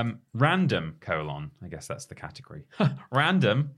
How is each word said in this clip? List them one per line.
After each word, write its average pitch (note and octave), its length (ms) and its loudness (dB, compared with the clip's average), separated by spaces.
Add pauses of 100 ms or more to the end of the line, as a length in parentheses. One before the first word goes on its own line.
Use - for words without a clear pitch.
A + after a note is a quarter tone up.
Um, A#2 180 -2 (140)
random, B2 680 2
colon, D2+ 500 -4 (120)
I F2 60 -12
guess D#2 180 -12
that's C#2+ 200 -10
the - 80 -16
category. - 500 -16 (240)
<laughs> C3 240 -10
Random. C#3+ 640 4